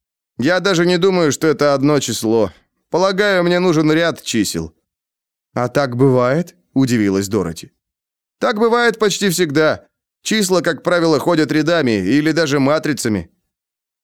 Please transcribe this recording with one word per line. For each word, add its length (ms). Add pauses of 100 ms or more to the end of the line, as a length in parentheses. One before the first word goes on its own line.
(380)
«Я 220
даже 260
не 120
думаю, 340
что 160
это 260
одно 260
число. 520 (380)
Полагаю, 520
мне 160
нужен 320
ряд 320
чисел». 520 (800)
«А 140
так 280
бывает?» 600 (160)
удивилась 560
Дороти. 440 (680)
«Так 200
бывает 400
почти 300
всегда. 580 (360)
Числа, 400
как 200
правило, 360
ходят 340
рядами 480
или 320
даже 260
матрицами». 720 (720)